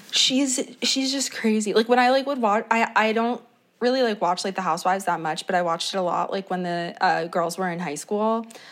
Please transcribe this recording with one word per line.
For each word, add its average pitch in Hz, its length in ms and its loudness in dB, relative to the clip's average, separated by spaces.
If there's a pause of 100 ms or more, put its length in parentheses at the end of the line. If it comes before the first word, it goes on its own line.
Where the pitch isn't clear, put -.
(120)
She's, 262 480 2 (220)
she's 262 320 0
just 269 180 -4
crazy. 214 420 0
Like, 226 140 4
when 247 120 4
I, 247 100 4
like, 269 160 2
would 277 160 -2
watch, 214 300 2
I, 226 220 2
I 220 200 2
don't 233 280 -2 (380)
really, 254 240 2
like, 208 160 0
watch, 180 240 0
like, 190 120 -4
The 190 60 -2
Housewives 185 440 0
that 170 160 0
much, 160 240 -4
but 190 100 0
I 180 60 4
watched 165 320 -2
it 196 40 -4
a 190 40 0
lot, 170 320 0
like, 196 160 -6
when 180 140 -2
the, 175 360 -4
uh, 165 280 2
girls 170 300 -2
were 185 120 -2
in 170 100 -4
high 156 160 -6
school. 220 500 -2 (260)